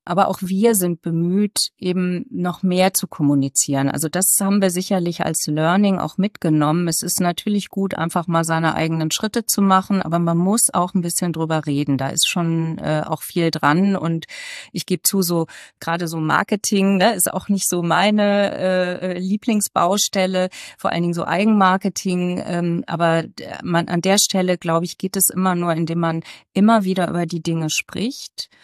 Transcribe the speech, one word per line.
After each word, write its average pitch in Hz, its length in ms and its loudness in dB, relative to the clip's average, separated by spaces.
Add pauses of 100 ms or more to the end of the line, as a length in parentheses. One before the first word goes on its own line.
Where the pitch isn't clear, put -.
Aber 180 220 2
auch 190 140 -2
wir 196 340 2
sind 175 260 0
bemüht, 175 760 0
eben 180 520 -2
noch 175 340 -4
mehr 185 300 2
zu - 140 -2
kommunizieren. 139 840 0
Also 151 200 -4
das 180 300 0
haben 202 220 2
wir 190 100 2
sicherlich 175 540 -2
als 160 220 -2
Learning 175 520 2
auch - 180 -6
mitgenommen. 165 720 0
Es 160 140 -2
ist 170 180 -4
natürlich 190 500 -2
gut, 196 260 -2
einfach 165 320 -2
mal 165 160 2
seine 165 320 0
eigenen 160 360 0
Schritte 220 340 -4
zu - 160 0
machen, 190 400 4
aber 165 160 -2
man 170 200 2
muss 190 360 2
auch 180 200 0
ein 185 80 2
bisschen 170 320 -4
drüber 160 320 -2
reden. 143 320 0
Da 135 120 -2
ist - 180 -2
schon, 165 500 -2
äh, 151 280 -2
auch - 160 -6
viel 165 300 0
dran. 165 440 2
Und 165 300 -4 (460)
ich - 140 -8
geb 180 200 -4
zu, 196 160 2
so 170 260 0 (320)
gerade 170 280 -2
so 160 120 -6
Marketing, 190 800 2
ne, 202 160 4
ist 185 180 -2
auch - 160 -6
nicht 202 200 0
so 180 160 -2
meine, 202 720 2
äh, 180 640 -2
Lieblingsbaustelle, 190 1300 0 (280)
vor - 140 -2
allen 170 120 0
Dingen 175 100 0
so 170 120 -2
Eigenmarketing. 185 1200 2
Ähm, 175 420 -2
aber 165 360 2
d-, - 240 -14 (160)
man, 170 240 0
an 175 140 0
der 190 160 4
Stelle, 185 400 0
glaub 170 260 0
ich, - 160 -8
geht 190 160 -4
es 190 140 2
immer 185 260 0
nur, 175 180 0
indem 165 260 -2
man 165 240 -2 (300)
immer 214 300 6
wieder 185 240 0
über 170 200 -2
die 165 160 -6
Dinge 160 260 -2
spricht. - 800 -6 (140)